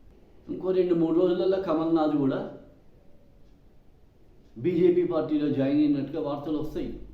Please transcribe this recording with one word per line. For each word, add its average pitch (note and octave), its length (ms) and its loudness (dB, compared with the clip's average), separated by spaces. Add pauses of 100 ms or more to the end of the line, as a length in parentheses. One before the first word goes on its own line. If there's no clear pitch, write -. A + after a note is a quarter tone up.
(500)
ఇంకో F3 220 -4
రెండు F3+ 240 2
మూడు E3 240 2
రోజులలో F#3 420 2
కమల్నాథ్ D#3+ 540 0
కూడా C#3 360 -2 (2000)
బీజేపీ F3 480 2
పార్టీలో D3+ 440 0
జాయిన్ C3+ 300 0
అయినట్టుగా D3 420 0
వార్తలు D3 360 -4
వస్తాయి. C#3 420 -8 (140)